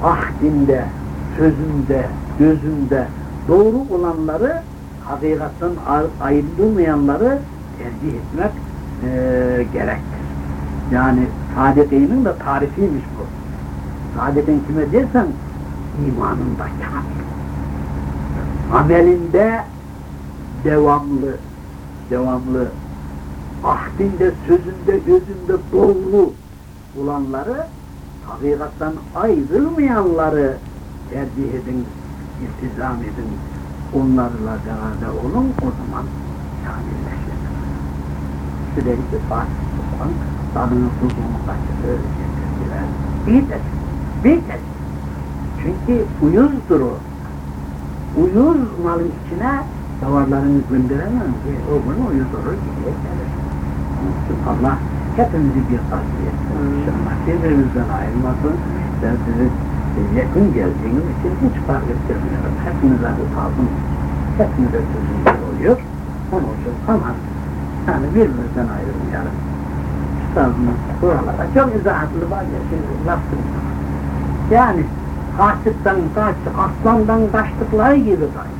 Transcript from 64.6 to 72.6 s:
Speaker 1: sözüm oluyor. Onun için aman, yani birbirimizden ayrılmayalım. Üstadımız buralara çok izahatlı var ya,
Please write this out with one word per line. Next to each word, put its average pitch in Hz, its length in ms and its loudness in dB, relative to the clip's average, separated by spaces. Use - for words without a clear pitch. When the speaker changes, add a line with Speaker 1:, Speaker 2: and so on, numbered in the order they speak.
Speaker 1:
sözüm - 560 0
oluyor. 226 300 2
Onun - 260 0
için 240 160 -4
aman, 156 240 0
yani 139 280 0
birbirimizden 123 600 2
ayrılmayalım. - 600 -4
Üstadımız 120 580 2
buralara - 440 2
çok 262 140 6
izahatlı 160 440 0
var 143 200 -4
ya, 143 60 -2